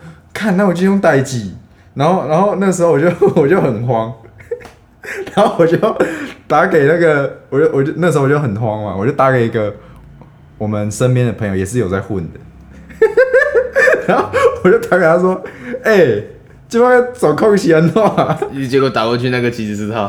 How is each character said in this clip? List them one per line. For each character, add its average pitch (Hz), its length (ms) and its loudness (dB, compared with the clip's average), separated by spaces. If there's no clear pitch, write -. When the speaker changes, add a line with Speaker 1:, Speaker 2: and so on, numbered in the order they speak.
Speaker 1:
看， 196 240 -2
那 202 120 2
我 180 40 2
就 175 140 0
用 196 160 2
代 151 200 4
记， 110 340 -8
然 139 140 -2
后， 170 200 0
然 156 120 0
后 196 160 0
那 190 160 0
时 170 120 -2
候 170 80 4
我 143 80 2
就， 160 80 2
<laughs> 381 140 4
我 156 120 4
就 185 120 2
很 120 280 -2
慌， 113 260 -2
<laughs> - 640 -16
然 208 140 2
后 - 100 -6
我 165 80 4
就 165 120 2
打 160 200 2
给 165 180 2
那 160 120 2
个， 151 420 0
我 131 100 0
就， 156 140 2
我 139 100 0
就， 151 120 -4
那 170 160 0
时 143 60 2
候 139 80 0
我 131 40 2
就 147 100 2
很 117 200 -2
慌 107 240 -4
嘛， 98 120 -6
我 98 100 -4
就 139 60 0
打 135 200 2
给 120 140 2
一 113 40 -2
个 107 240 -4
我 107 80 -6
们 104 240 -4
身 127 220 0
边 123 120 2
的 113 80 -2
朋 104 140 -6
友， 95 80 -4
也 95 100 -2
是 117 140 -4
有 95 100 -2
在 95 100 -2
混 92 320 -6
的， - 80 -18
<laughs> 508 1040 2
然 - 100 2
后 - 120 -2
我 180 60 4
就 - 100 6
打 - 180 0
给 180 60 2
他 165 140 4
说 185 240 0
：“欸， 143 380 2
这 233 120 0
帮 247 320 2
走 151 220 0
空 208 220 2
隙 170 160 2
啊， 156 60 4
弄 220 120 2
啊。” 156 240 -2
Speaker 2:
结 135 100 2
果 135 100 2
打 117 160 -2
过 120 120 0
去 127 120 -2
那 123 120 -2
个 120 80 0
其 113 180 -6
实 104 80 -6
是 104 160 -6
他。 107 180 -2